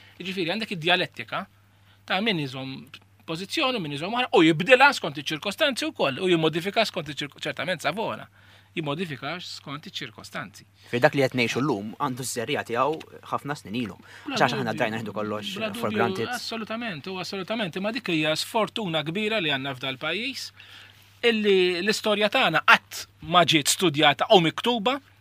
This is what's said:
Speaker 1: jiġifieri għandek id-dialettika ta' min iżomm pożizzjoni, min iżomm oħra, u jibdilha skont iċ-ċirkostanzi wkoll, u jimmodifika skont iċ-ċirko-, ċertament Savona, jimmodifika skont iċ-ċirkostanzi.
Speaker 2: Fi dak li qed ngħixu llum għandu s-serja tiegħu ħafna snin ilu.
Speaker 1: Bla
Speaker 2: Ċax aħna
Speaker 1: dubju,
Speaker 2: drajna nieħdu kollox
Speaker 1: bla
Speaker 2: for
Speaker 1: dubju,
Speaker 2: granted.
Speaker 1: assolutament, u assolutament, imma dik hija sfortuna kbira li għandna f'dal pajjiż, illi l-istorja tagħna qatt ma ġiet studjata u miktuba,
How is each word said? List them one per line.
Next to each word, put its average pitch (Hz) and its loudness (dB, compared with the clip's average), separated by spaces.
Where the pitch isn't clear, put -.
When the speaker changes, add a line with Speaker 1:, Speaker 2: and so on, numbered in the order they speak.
Speaker 1:
jiġifieri 180 -4
għandek 214 -6
id-dialettika 170 -2
ta' 190 -2
min 202 0
iżomm 135 -8
pożizzjoni, 226 -4
min 147 -6
iżomm 170 -6
oħra, 247 -2
u 190 8
jibdilha 214 8
skont 160 -4
iċ-ċirkostanzi 214 -2
wkoll, 160 -2
u 185 0
jimmodifika 170 2
skont 165 -6
iċ-ċirko-, 147 -10
ċertament 156 -4
Savona, 147 -4
jimmodifika 151 -6
skont 151 -14
iċ-ċirkostanzi. 117 -12
Speaker 2:
Fi 123 0
dak 151 6
li 139 2
qed 127 0
ngħixu 120 0
llum 110 -2
għandu 127 -4
s-serja 113 -4
tiegħu 135 -4
ħafna 143 -6
snin 101 -8
ilu. 95 -12
Speaker 1:
Bla 277 -6
Speaker 2:
Ċax 143 2
aħna 127 -4
Speaker 1:
dubju, 107 -4
Speaker 2:
drajna 113 -2
nieħdu 107 -10
kollox 104 -6
Speaker 1:
bla 220 -6
Speaker 2:
for 233 -4
Speaker 1:
dubju, 208 -4
Speaker 2:
granted. 214 -2
Speaker 1:
assolutament, 220 -8
u 190 -8
assolutament, 196 -6
imma 208 -2
dik 208 -4
hija 156 0
sfortuna 196 -2
kbira 214 -2
li 160 -2
għandna 135 -4
f'dal 131 -8
pajjiż, 214 -6
illi 190 4
l-istorja 208 0
tagħna 180 2
qatt - 4
ma 175 8
ġiet 151 4
studjata 147 2
u 185 12
miktuba, 240 0